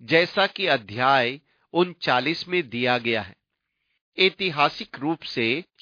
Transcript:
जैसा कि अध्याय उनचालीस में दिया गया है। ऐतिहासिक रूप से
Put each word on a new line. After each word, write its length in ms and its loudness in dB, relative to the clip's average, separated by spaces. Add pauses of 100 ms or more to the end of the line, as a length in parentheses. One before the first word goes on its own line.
जैसा 440 2
कि 200 -4
अध्याय 760 0 (320)
उनचालीस 760 -2
में 200 -2
दिया 300 0
गया 240 -2
है। 140 -16 (800)
ऐतिहासिक 800 0
रूप 240 -4
से 420 -2 (180)